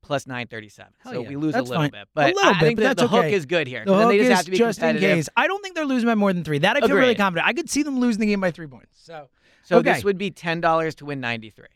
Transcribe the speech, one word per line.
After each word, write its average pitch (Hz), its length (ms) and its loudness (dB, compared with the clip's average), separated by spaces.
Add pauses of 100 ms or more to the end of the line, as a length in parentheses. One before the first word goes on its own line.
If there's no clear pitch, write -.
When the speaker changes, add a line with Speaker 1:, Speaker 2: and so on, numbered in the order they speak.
Speaker 1:
Plus 143 260 -6
nine 123 220 -10
thirty-seven. 104 500 -18
Speaker 2:
Hell - 160 -18
Speaker 1:
So 123 80 -8
Speaker 2:
yeah. 117 80 -12
Speaker 1:
we 139 60 -10
lose 151 180 -2
Speaker 2:
That's - 120 -2
Speaker 1:
a 123 40 -12
little 127 140 0
Speaker 2:
fine. 143 60 -2
Speaker 1:
bit. 101 120 -18
Speaker 2:
A - 100 -20
Speaker 1:
But 151 220 2
Speaker 2:
little 392 100 0
Speaker 1:
I, - 60 8
I - 100 4
Speaker 2:
bit, 165 60 4
Speaker 1:
think 220 100 2
Speaker 2:
but 214 60 0
Speaker 1:
that 269 160 2
Speaker 2:
that's - 120 2
Speaker 1:
the 208 60 2
hook 240 80 4
Speaker 2:
okay. 156 80 0
Speaker 1:
is 180 140 -2
good 156 200 -2
here. 123 200 -10
Speaker 2:
The 196 60 0
Speaker 1:
Then 190 100 6
Speaker 2:
hook 233 80 4
Speaker 1:
they 202 80 4
just 240 140 4
Speaker 2:
is 190 40 6
Speaker 1:
have 180 80 0
to 180 60 -10
be 185 80 -2
Speaker 2:
just 226 200 2
in - 40 -4
Speaker 1:
competitive. 170 340 2
Speaker 2:
case. 156 180 -2
I 254 120 2
don't 392 160 -4
think 381 120 -12
they're 320 120 -4
losing 254 200 -2
by 233 80 2
more 202 200 2
than 170 100 -6
three. 147 140 -2
That 196 180 2
I 285 40 0
feel 240 100 2
really 262 220 4
Speaker 1:
Agreed. 214 40 0
Speaker 2:
confident. 175 320 0
I 220 60 0
could 311 160 -8
see 277 120 -2
them 277 180 -4
losing 233 200 0
the 220 60 0
game 208 140 0
by 185 100 0
three 165 160 -14
points. 127 360 -20
So, 156 280 -20 (320)
Speaker 1:
So - 160 2
Speaker 2:
okay. 240 160 4
Speaker 1:
this 127 100 -6
would 196 140 0
be 196 120 -4
ten 165 300 -6
dollars 160 360 0
to 147 100 -18
win 143 140 -8
ninety-three. 117 440 -10 (120)